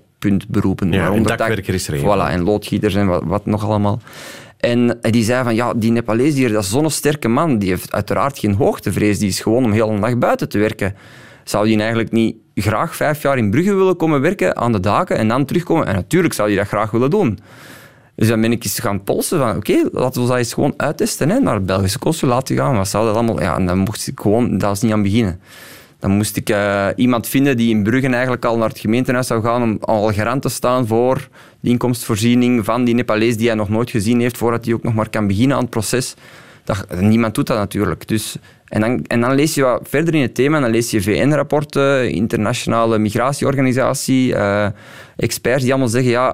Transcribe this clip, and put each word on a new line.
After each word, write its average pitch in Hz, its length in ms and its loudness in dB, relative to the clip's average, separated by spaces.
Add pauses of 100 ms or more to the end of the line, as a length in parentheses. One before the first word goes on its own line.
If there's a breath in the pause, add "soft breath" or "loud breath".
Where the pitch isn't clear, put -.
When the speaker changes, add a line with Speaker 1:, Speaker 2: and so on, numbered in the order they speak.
(200)
Speaker 1:
knelpuntberoepen, 98 720 0
Speaker 2:
Ja, 95 80 2
Speaker 1:
waaronder 104 320 2
Speaker 2:
een 113 60 -2
dakwerker 113 280 -2
Speaker 1:
dak-, 92 100 -2
Speaker 2:
is 87 120 -6
er 80 60 -6
een. 71 80 -4
Speaker 1:
voilà, 92 300 2
en 87 120 0
loodgieters 104 520 0
en 101 120 2
wat, 87 180 0
wat 95 200 -2
nog 104 200 -2
allemaal. 104 340 0 (680 loud breath)
En 120 360 2
die 117 220 2
zei 123 200 2
van, 117 120 0
"Ja, 117 180 0
die 113 180 0
Nepalees, 117 440 0
die, 127 160 2
dat 107 120 0
is 95 60 -4
zo'n 147 220 0
sterke 147 360 -2
man, 131 320 2
die 92 100 0
heeft 90 240 -4
uiteraard 98 460 -2
geen 104 140 0
hoogtevrees, 104 640 0
die 101 100 0
is - 100 -4
gewoon 117 240 0
om 110 80 2
heel 110 220 2
de 101 60 -2
dag 120 180 0
buiten 208 320 0
te - 80 -4
werken. 104 380 0 (480 loud breath)
Zou 107 240 0
die 110 120 2
eigenlijk 113 320 -2
niet 113 240 0 (200)
graag 110 400 -2
vijf 147 260 -2
jaar 139 160 0
in 107 140 0
Brugge 180 220 2
willen 190 240 2
komen 160 240 0
werken 185 360 0
aan 120 140 0
de 107 80 2
daken 127 380 0
en 110 100 2
dan 127 180 0
terugkomen?" 165 420 0
En 95 80 -2
natuurlijk 165 380 0
zou 107 160 0
hij 101 80 2
dat 101 100 0
graag 104 240 -2
willen 123 180 2
doen. 160 300 0 (760 loud breath)
Dus 110 120 0
dan 113 140 2
ben 113 100 2
ik 113 120 -2
eens - 160 -6
gaan 101 240 -4
polsen 175 360 -2
van, 117 160 0
"Oké, 247 360 0
laten 127 300 -2
we 120 60 0
dat 123 100 0
eens 123 160 -2
gewoon 143 240 0
uittesten, - 520 -2
hè, 247 100 2
naar 139 160 2
het 98 100 -2
Belgische 95 340 0
consulaat 135 460 0
te 123 100 -2
gaan. 135 200 0
Wat 98 120 0
zou 107 180 0
dat 107 100 2
allemaal?" 113 260 0
Ja, 82 140 0
en 92 100 0
dan 90 120 0
moest 98 300 -2
ik - 120 -10
gewoon, 110 320 2
dat 101 180 0
was 101 120 -4
niet 113 100 2
aan 107 100 2
beginnen. 98 380 0 (600 loud breath)
Dan 95 120 -2
moest 107 260 0
ik, 113 120 -2
eh, 101 460 2
iemand 123 320 2
vinden 139 300 2
die 117 120 2
in 107 140 2
Brugge 127 240 0
eigenlijk 123 380 -2
al 117 120 2
naar 110 120 0
het - 100 -10
gemeentehuis 123 480 0
zou 113 160 0
gaan 120 200 0
om 110 180 0
al 107 320 2
garant 110 280 -2
te 135 80 -4
staan 123 380 0
voor 123 400 0 (320 loud breath)
de 113 100 -2
inkomstenvoorziening 120 960 2
van 117 180 0
die 117 120 2
Nepalees 117 420 2
die 117 100 0
hij 113 80 2
nog 104 140 -2
nooit 113 200 0
gezien 117 300 0
heeft, 120 180 -2
voordat 117 280 -2
hij 113 80 0
ook 110 100 -4
nog 117 100 -2
maar 110 160 -2
kan 107 180 -2
beginnen 120 300 2
aan 127 40 0
het 120 100 -4
proces. 123 420 -2 (500 loud breath)
Dat, - 220 -4 (140)
niemand 110 360 2
doet 139 120 -2
dat 123 100 0
natuurlijk. 98 500 -4
Dus, - 280 -4 (320 loud breath)
en 104 140 -2
dan, 110 260 -2
en 120 140 0
dan 127 140 2
lees 151 180 2
je 143 80 0
wat 123 280 2
verder 160 260 0
in 151 60 2
het 117 140 -2
thema, 147 240 2
dan 120 120 0
lees 117 200 0
je 110 100 0
V 92 40 -6 (200)
N-rapporten, 139 840 0
internationale 113 880 0
migratieorganisatie, 131 1400 0
eh, 101 320 0 (480 loud breath)
experts 120 460 -2
die 123 100 2
allemaal 135 180 2
zeggen, 123 220 2
"Ja, 123 220 0